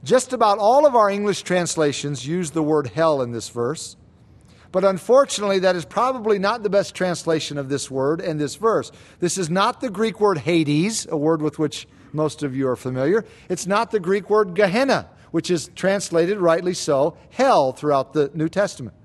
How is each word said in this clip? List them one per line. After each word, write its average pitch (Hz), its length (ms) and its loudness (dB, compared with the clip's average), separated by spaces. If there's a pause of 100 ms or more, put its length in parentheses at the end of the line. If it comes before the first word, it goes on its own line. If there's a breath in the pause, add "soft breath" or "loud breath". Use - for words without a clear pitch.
Just 233 300 0
about 220 260 2
all 247 260 4
of 277 100 4
our 214 140 6
English 202 320 -2
translations 147 840 -2
use 170 240 -4
the 160 100 -2
word 147 280 0
hell 156 340 2
in 120 80 -6
this 113 180 -8
verse. 120 460 -6 (760 soft breath)
But 185 140 2
unfortunately, 202 720 2
that 185 180 2
is 170 80 -4
probably 220 540 0
not 208 240 -2
the 208 80 -2
best 196 240 0
translation 160 640 -2
of 139 100 -6
this 135 220 -4
word 139 320 0
and 165 180 -4
this 147 160 -4
verse. 196 360 0 (280 loud breath)
This 175 160 -2
is 180 140 -4
not 196 320 0
the 262 80 -4
Greek 208 300 -4
word 202 180 2
Hades, 160 720 0
a 160 80 -4
word 156 240 0
with 151 160 -4
which - 300 -4 (260 loud breath)
most 151 300 -4
of 135 120 -6
you 135 120 -2
are 123 80 0
familiar. 135 500 -2 (240 loud breath)
It's 180 160 -6
not 202 240 -2
the 220 100 0
Greek 190 300 -2
word 208 240 2
Gehenna, 202 560 2 (220 soft breath)
which 165 180 -4
is 165 260 -2
translated, 185 640 0
rightly 170 380 2
so, 151 420 0 (140)
hell 190 400 2
throughout 139 420 -2
the 147 220 0
New 156 120 -2
Testament. 170 580 -4